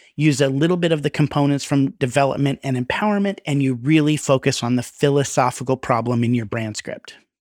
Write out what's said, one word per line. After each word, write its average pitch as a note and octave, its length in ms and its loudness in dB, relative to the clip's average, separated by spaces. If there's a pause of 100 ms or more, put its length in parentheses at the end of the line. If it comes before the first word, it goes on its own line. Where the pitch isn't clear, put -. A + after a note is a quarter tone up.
(160)
use D3 240 2
a C#3 80 4
little D#3 300 2
bit E3+ 160 0
of D3 100 0
the D#3 60 -2
components C#3+ 560 0
from C#3 260 0
development C#3 720 0
and C3 140 -2
empowerment, G3+ 680 -2
and C#3+ 160 0
you C3 120 0
really D3+ 420 2
focus C3+ 480 0
on B2 140 2
the A#2+ 60 -2
philosophical C3+ 920 0
problem A#2+ 480 0
in A#2 100 0
your A#2 120 -2
brand A2 320 -8
script. - 400 -14 (240)